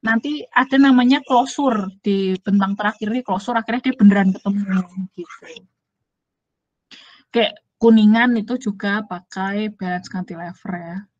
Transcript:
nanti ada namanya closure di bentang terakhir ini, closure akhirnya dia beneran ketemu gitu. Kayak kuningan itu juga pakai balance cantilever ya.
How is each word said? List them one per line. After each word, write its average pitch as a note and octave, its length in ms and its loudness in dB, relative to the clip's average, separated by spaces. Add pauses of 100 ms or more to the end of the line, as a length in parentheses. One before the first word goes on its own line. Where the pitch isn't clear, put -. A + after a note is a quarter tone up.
nanti B3+ 480 -2
ada C4 240 2
namanya C4+ 480 4
closure B3 640 0 (160)
di G3 400 0
bentang G3 320 0
terakhir G#3+ 320 -4
ini, B3 160 -4
closure G#3 320 -4
akhirnya A#3 320 -4
dia B3+ 80 -2
beneran G3 400 2
ketemu G3 480 -2 (320)
gitu. F3 200 -14 (2000)
Kayak - 320 -2 (160)
kuningan A3+ 560 6
itu A#3+ 240 -4
juga G3+ 400 -4
pakai G3+ 720 -8
balance F3+ 400 -8
cantilever F3+ 640 -10
ya. E3+ 200 -12 (240)